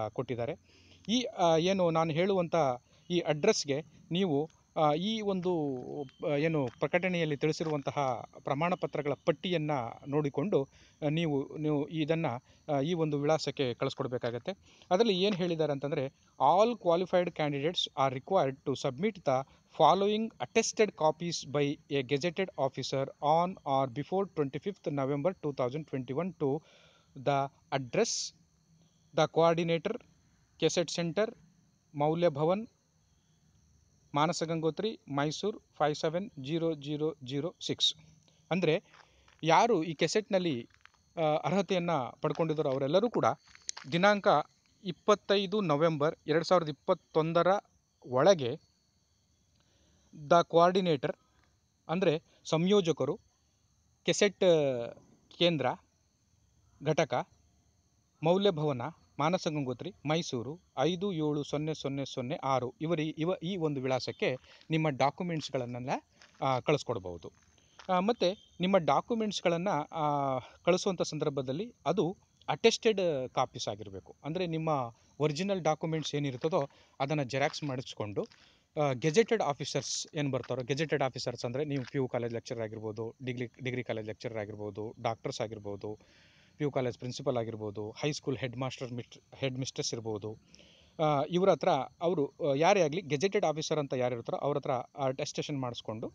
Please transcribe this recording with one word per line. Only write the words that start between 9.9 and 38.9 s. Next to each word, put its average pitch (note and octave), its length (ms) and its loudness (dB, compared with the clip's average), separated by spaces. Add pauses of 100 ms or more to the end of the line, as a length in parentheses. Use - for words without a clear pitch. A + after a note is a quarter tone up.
ನೋಡಿಕೊಂಡು, C#3+ 580 0 (380)
ಆ, - 40 2
ನೀವು, D3+ 480 -2
ನೀವು D3+ 300 0
ಇದನ್ನು, D#3 560 -2 (300)
ಆ, C#3 60 2
ಈ D#3 140 0
ಒಂದು D#3 260 0
ವಿಳಾಸಕ್ಕೆ C#3+ 540 0
ಕಳಿಸ್ಕೊಡ್ಬೇಕಾಗತ್ತೆ. B2 800 -4 (400)
ಅದರಲ್ಲಿ F#3+ 300 4
ಏನು G3+ 140 2
ಹೇಳಿದ್ದಾರೆ E3 360 0
ಅಂತಂದರೆ, C#3 360 -2 (340)
"All G3 360 4
qualified F3+ 580 2
candidates D3 480 -2
are C3+ 360 -2
required C#3 380 0 (100)
to C3 80 0 (100)
submit D3 300 -2
the C3 300 0 (360)
following G3+ 480 4
attested - 580 0
copies D#3 680 -2
by D3 240 0 (120)
a C#3 120 0
gazetted D3+ 440 -2
officer C3+ 600 -2 (160)
on E3+ 320 4
or C3+ 460 0
before F#3 380 -4
twenty-fifth D#3 540 -4
November C#3+ 400 0
two C#3+ 220 -6
thousand C#3 360 -2
twenty-one C#3 420 -4 (100)
to C#3+ 160 0 (600)
the C#3 320 0 (260)
address, C#3 580 -2 (800)
the D#3 120 4 (120)
coordinator, E3 600 2 (600)
ಕೆಸೆಟ್ E3 320 0
ಸೆಂಟರ್, F3 440 -2 (600)
ಮೌಲ್ಯ D#3+ 340 2
ಭವನ್, E3 380 0 (1500)
ಮಾನಸ D#3+ 280 2
ಗಂಗೋತ್ರಿ, D#3+ 560 -4 (160)
ಮೈಸೂರು D#3 440 -2 (180)
ಫೈವ್ D3+ 180 2
ಸೆವೆನ್ E3 440 -4
ಜೀರೋ D#3+ 340 -2
ಜೀರೋ D3 500 -4
ಜೀರೋ C#3+ 380 -6
ಸಿಕ್ಸ್." - 340 0 (560)
ಅಂದರೆ E3+ 320 2 (600)